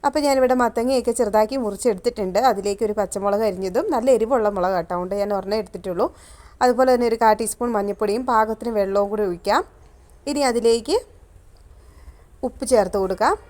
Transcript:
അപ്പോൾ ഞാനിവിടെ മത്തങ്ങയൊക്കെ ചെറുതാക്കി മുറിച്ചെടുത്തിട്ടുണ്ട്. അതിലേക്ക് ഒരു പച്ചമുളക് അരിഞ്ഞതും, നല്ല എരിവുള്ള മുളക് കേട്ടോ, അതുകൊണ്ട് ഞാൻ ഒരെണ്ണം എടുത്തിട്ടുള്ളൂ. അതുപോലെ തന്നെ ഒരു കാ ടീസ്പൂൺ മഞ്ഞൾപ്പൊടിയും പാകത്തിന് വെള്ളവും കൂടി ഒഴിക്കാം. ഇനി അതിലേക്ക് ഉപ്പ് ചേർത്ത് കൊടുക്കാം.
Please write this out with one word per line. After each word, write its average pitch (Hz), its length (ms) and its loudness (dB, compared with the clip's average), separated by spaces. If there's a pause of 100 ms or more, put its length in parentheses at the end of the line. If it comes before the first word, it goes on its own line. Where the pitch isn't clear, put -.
അപ്പോൾ 285 140 0
ഞാനിവിടെ 269 340 2
മത്തങ്ങയൊക്കെ 240 580 0
ചെറുതാക്കി 214 440 0
മുറിച്ചെടുത്തിട്ടുണ്ട്. 208 840 -2
അതിലേക്ക് 202 460 0
ഒരു 208 80 -2
പച്ചമുളക് 202 480 -2
അരിഞ്ഞതും, 196 500 -2
നല്ല 254 200 2
എരിവുള്ള 226 380 2
മുളക് 190 240 0
കേട്ടോ, 170 200 -2
അതുകൊണ്ട് 185 220 -4
ഞാൻ 202 180 -2
ഒരെണ്ണം 196 240 -4
എടുത്തിട്ടുള്ളൂ. 190 580 -4 (460)
അതുപോലെ 254 340 4
തന്നെ 240 120 0
ഒരു 226 140 -2
കാ 220 120 6
ടീസ്പൂൺ 226 380 -4
മഞ്ഞൾപ്പൊടിയും 208 540 -2
പാകത്തിന് 220 440 0
വെള്ളവും 202 400 0
കൂടി 214 140 -2
ഒഴിക്കാം. 196 420 -2 (640)
ഇനി 294 120 -2
അതിലേക്ക് 233 680 0 (1400)
ഉപ്പ് 254 220 -8
ചേർത്ത് 208 320 2
കൊടുക്കാം. 196 400 0 (120)